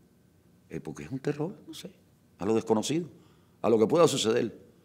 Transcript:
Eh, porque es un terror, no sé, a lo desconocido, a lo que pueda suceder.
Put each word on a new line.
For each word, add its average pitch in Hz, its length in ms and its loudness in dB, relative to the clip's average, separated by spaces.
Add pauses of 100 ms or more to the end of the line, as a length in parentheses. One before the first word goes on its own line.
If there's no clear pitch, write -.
(720)
Eh, 82 60 -8
porque 73 240 -12
es 76 80 -14
un 131 80 -8
terror, 147 340 -6 (140)
no 320 80 -18
sé, - 160 -16 (480)
a 87 80 -8
lo 110 80 2
desconocido, 117 520 -2 (540)
a - 80 2
lo 113 80 6
que 110 80 6
pueda 151 220 6
suceder. 117 500 0 (280)